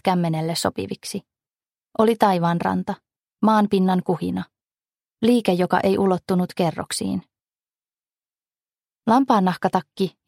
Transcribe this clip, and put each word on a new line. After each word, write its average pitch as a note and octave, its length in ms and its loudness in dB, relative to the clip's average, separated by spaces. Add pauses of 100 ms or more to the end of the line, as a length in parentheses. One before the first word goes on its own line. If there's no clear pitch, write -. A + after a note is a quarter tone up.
kämmenelle E3 500 -2
sopiviksi. - 680 -6 (760)
Oli A3 180 2
taivaanranta, F#3 800 0 (480)
maanpinnan G3+ 600 2
kuhina. F3+ 420 -4 (760)
Liike, A3+ 300 2
joka F3+ 280 0
ei F#3+ 180 0
ulottunut F3+ 580 -2
kerroksiin. F#3+ 640 -4 (1800)
Lampaan A3+ 380 4
nahkatakki - 840 -2